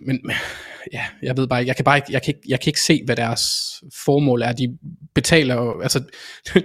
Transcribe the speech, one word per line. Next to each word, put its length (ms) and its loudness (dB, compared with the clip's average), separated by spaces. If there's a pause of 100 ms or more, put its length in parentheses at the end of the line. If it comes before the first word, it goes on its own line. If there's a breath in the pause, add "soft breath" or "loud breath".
men 240 -4 (600 loud breath)
ja, 120 -6 (180)
jeg 140 -2
ved 100 2
bare 140 2
ikke, 80 0
jeg 80 0
kan 80 -2
bare 120 8
ikke, 160 0
jeg 100 0
kan 120 -2
ikke, 140 -14
jeg 120 0
kan 100 2
ikke 100 -2
se, 240 4
hvad 120 0
deres 280 -2 (600)
formål 380 4
er. 100 0
De 260 -4 (360)
betaler 400 4
jo, 260 -2
altså, 180 0
<laughs> 560 -10 (100)